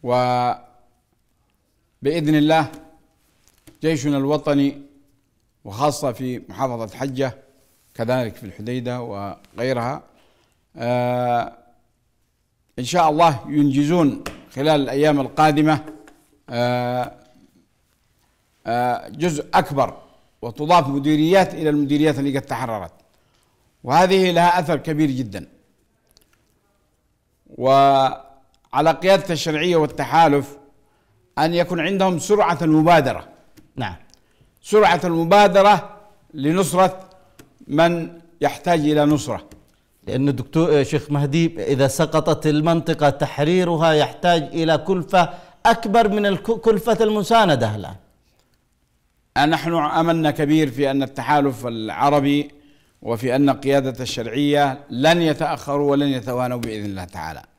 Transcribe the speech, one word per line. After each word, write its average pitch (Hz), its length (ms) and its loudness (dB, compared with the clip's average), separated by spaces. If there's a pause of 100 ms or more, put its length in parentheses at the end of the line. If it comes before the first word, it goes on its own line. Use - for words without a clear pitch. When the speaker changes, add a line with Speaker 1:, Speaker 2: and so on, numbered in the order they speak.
Speaker 1:
وبإذن 123 580 0 (1700)
الله 151 320 2 (1120)
جيشنا 147 360 -2
الوطني 143 640 -2 (840)
وخاصة 131 460 -4
في 127 380 -8
محافظة 113 480 -8
حجة 131 400 -6 (580)
كذلك 120 400 -4
في - 80 -20
الحديدة 120 580 -8
وغيرها، 117 1000 -8 (760)
آه، 123 760 -2 (1300)
إن 123 40 -6
شاء 165 260 2
الله 151 380 4
ينجزون 143 760 2 (320)
خلال 147 260 0
الأيام 143 380 0
القادمة، 151 600 2 (680)
آه، 123 640 -4 (1600)
آه، 120 400 -2
جزء 147 460 -4
أكبر، 139 440 0 (440)
وتضاف 147 460 2
مديريات 156 680 2
إلى 156 160 -2
المديريات 147 500 0
اللي 139 180 -2
قد 135 80 -8
تحررت، 113 460 -8 (920)
وهذه 185 480 2
لها 175 280 4
أثر 156 180 -2
كبير 151 340 -2
جدًا. 107 360 -8 (2000)
وعلى 135 1300 2
قيادة 180 420 2
الشرعية 160 420 -2
والتحالف 147 800 2 (800)
أن 160 160 0
يكون 170 260 -2
عندهم 185 400 -2
سرعة 180 420 0
المبادرة. 156 680 2 (480)
Speaker 2:
نعم. 98 200 -8 (640)
Speaker 1:
سرعة 185 420 2
المبادرة 190 920 4 (360)
لنصرة 175 640 0 (680)
من 165 520 0 (220)
يحتاج 165 380 0
إلى 147 260 2
نصرة. 131 380 -2 (640)
Speaker 2:
لأن 135 220 0
الدكتور، 147 500 0
آه، 135 40 2
شيخ 147 280 -4
مهدي، 147 520 -2
إذا 135 240 0
سقطت 156 600 -2
المنطقة 151 640 0
تحريرها 160 840 0
يحتاج 156 500 0
إلى 160 340 -2
كلفة 180 520 0 (360)
أكبر 226 420 2
من 208 180 0
الك-، 196 260 -2
كلفة 226 500 0
المساندة 202 720 2
الآن. 95 200 -12 (1500)
Speaker 1:
نحن 160 240 -2
أملنا 160 580 0
كبير 151 400 2
في 135 200 -2
أن 139 120 0
التحالف 131 640 -2
العربي 139 840 0 (500)
وفي 117 340 -4
أن 139 140 4
قيادة 131 540 -2
الشرعية 135 760 -2 (100)
لن 156 320 0
يتأخروا 147 720 -2
ولن 143 160 2
يتوانوا 123 500 -4
بإذن 110 280 -8
الله 95 180 -8
تعالى 80 380 -12 (180)